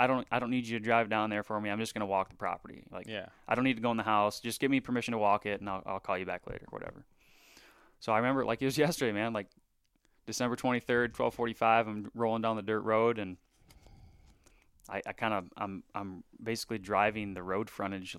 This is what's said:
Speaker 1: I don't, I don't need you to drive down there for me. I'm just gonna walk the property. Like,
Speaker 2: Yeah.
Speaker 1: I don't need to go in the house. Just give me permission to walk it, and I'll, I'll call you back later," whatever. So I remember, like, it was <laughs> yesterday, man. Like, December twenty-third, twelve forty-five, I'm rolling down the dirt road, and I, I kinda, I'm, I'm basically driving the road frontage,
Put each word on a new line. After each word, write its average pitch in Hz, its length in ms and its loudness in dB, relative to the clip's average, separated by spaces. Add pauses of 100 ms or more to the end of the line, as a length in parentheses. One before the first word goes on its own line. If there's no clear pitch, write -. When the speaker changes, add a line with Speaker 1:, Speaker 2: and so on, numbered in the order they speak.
Speaker 1:
I - 20 4
don't, 127 240 0
I 120 80 2
don't 120 100 -4
need 123 160 0
you 117 140 -4
to 107 40 -8
drive 113 260 4
down 110 200 2
there 104 140 -2
for 107 160 -4
me. 107 100 -4
I'm 104 80 -2
just 110 160 -4
gonna 110 120 -4
walk 95 240 0
the - 80 -20
property. - 520 -8
Like, 92 160 -10
Speaker 2:
Yeah. 107 200 -8 (240)
Speaker 1:
I - 40 4
don't 123 120 2
need 131 100 4
to 113 60 -8
go 120 100 2
in 117 60 0
the 110 60 -2
house. 104 360 4
Just - 220 -6
give 139 100 2
me 139 80 4
permission 123 320 -4
to 117 60 -2
walk 104 280 4
it, 101 140 -2
and 101 100 -8
I'll, 95 160 -4
I'll 95 140 -6
call 95 180 -2
you 92 80 -4
back 90 220 -8
later," - 220 -10
whatever. - 360 -12 (920)
So - 140 0
I 107 40 6
remember, 127 280 2
like, 113 160 -2
it 135 40 0
was 135 120 0
<laughs> 151 80 6
yesterday, 143 260 2
man. 110 220 -2
Like, 104 160 -4 (760)
December 120 300 -2
twenty-third, 120 580 2
twelve 120 220 0
forty-five, 113 500 4
I'm 107 300 -6
rolling 113 280 0
down 113 120 2
the 107 60 -4
dirt 107 180 0
road, 110 400 2
and 92 160 -6 (1500)
I, 98 180 -6
I 104 60 -8
kinda, 107 320 0 (140)
I'm, 98 260 -8 (100)
I'm 95 300 -10 (180)
basically 113 360 -6
driving 101 560 2
the 90 100 -8
road 95 260 -2
frontage, 95 500 -6